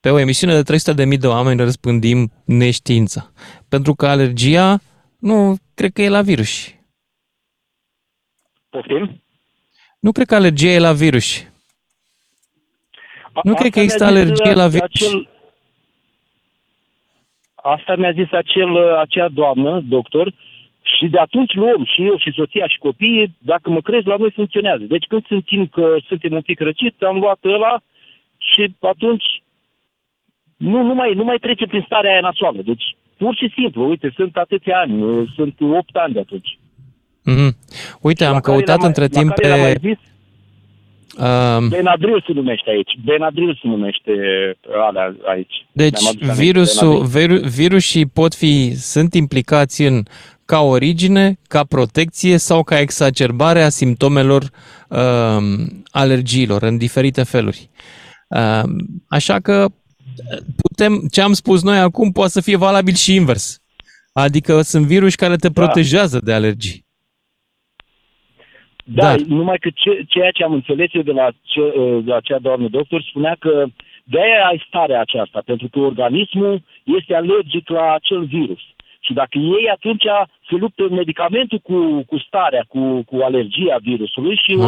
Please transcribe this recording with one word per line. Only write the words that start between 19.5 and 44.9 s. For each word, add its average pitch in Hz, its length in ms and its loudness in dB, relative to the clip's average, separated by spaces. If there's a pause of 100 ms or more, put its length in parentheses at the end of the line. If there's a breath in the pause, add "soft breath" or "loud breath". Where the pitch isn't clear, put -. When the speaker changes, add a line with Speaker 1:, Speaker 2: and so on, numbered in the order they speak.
Speaker 2:
doctor, 147 440 -2 (640 soft breath)
și 147 100 0
de 170 120 0
atunci 226 360 0
luăm 226 300 0
și 180 220 -2
eu 202 120 2
și 151 140 -4
soția 160 360 -4
și - 100 -2
copiii, 208 600 -2
"Dacă 165 320 -4
mă 165 100 0
crezi, 208 260 -2
la 202 100 0
noi 214 140 0
funcționează." 202 540 -4
Deci 156 240 -4
când 220 180 -4
simțim 196 400 -4
că 160 300 0 (120)
suntem 170 240 -6
un 160 80 -4
pic 165 200 -8
răciți, 160 440 -4
am 190 140 0
luat 196 260 0
ăla 220 360 0 (580 soft breath)
și 202 420 0
atunci 214 440 -2 (1300)
nu, 202 260 -2
nu 240 120 0
mai, 247 200 0
nu 202 100 -2
mai 240 140 -2
trece 233 280 -4
prin 190 200 -4
starea 202 240 0
aia 190 100 2
nasoală. 170 420 -4
Deci, 117 220 -6 (320)
pur 226 180 -4
și 220 220 -6
simplu, 143 320 -2
uite, 151 280 -4
sunt 190 200 -4
atâția 185 440 -2
ani, 113 560 -2
sunt 151 240 -4
opt 151 360 -2
ani 165 160 -2
de 107 60 -4
atunci. - 400 -12 (680)
Speaker 1:
Mhm. 131 320 2 (440 loud breath)
Uite, 156 240 0
Speaker 2:
Și 147 40 2
Speaker 1:
am 139 60 2
Speaker 2:
la 135 60 2
care 135 160 2
Speaker 1:
căutat 131 100 2
Speaker 2:
le-am 165 140 2
mai, 180 80 2
Speaker 1:
între 151 140 2
Speaker 2:
la 139 60 2 (120)
Speaker 1:
timp 156 140 2
Speaker 2:
care 143 140 2
le-am 143 120 4
Speaker 1:
pe 135 220 2
Speaker 2:
mai 208 120 -2
zis, - 160 -16 (1080)
Speaker 1:
Um, 123 500 2
Speaker 2:
Benadryl 180 580 0
se 170 60 -4
numește 127 380 -4
aici. 101 220 -2 (120)
Benadryl 156 580 -2
se 120 60 -4
numește 104 440 -4 (760)
alea 95 300 -4 (100)